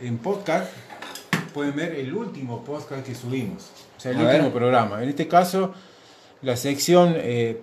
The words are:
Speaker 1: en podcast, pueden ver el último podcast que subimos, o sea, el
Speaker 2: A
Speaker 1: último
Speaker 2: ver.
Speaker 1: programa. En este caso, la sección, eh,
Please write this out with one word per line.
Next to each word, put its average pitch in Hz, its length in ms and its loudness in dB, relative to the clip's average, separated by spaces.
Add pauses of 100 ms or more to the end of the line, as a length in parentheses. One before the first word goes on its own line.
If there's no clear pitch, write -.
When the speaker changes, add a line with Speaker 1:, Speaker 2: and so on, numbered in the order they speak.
Speaker 1:
en 117 160 -6
podcast, 190 500 -4 (840)
pueden 143 200 -4
ver 165 200 -4
el 135 180 -6
último 139 520 -8
podcast 139 420 -10
que 123 80 -10
subimos, 120 480 -6 (340)
o - 40 -20
sea, 131 100 -6
el 127 80 0
Speaker 2:
A 156 60 2
Speaker 1:
último 143 200 6
Speaker 2:
ver. - 80 0
Speaker 1:
programa. 117 500 2
En 127 60 -2
este 147 180 -2
caso, 185 460 4 (720)
la 131 140 0
sección, 165 600 4
eh, 117 460 -2